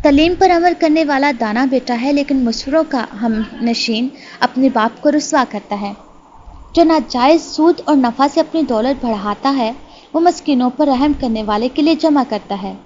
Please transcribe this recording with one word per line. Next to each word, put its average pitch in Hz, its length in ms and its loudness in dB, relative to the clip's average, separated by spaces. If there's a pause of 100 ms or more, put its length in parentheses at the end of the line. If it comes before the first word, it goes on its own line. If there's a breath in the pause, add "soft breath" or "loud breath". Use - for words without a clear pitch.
तलीम 311 300 4
पर 370 160 4
अमल 339 240 2
करने 320 300 2
वाला 285 300 0
दाना 233 320 -2
बेटा 254 300 -2
है, 262 160 -2
लेकिन 285 300 0
मुसफरों 269 440 0
का 269 260 -4
हम 220 320 -2 (180)
नशीन 233 480 -2 (320 loud breath)
अपने 254 280 0
बाप 226 300 -2
को 294 100 2
रुसवा 294 360 0
करता 208 300 -8
है। 202 180 -8 (800)
जो 330 100 6
नाजायज़ 311 580 2
सूद 330 380 0
और 302 160 0
नफ़ा 254 320 2
से 320 120 0
अपनी 320 240 -2
दौलत 247 380 -2
बढ़ाता 208 480 -4
है, 254 240 -2 (400 loud breath)
वो 320 60 0
मस्कीनों 269 500 2
पर 294 160 0
रहम 277 280 2
करने 226 300 -4
वाले 214 240 -2
के 294 140 -2
लिए 320 140 2
जमा 294 300 2
करता 208 300 -6
है। 190 300 -10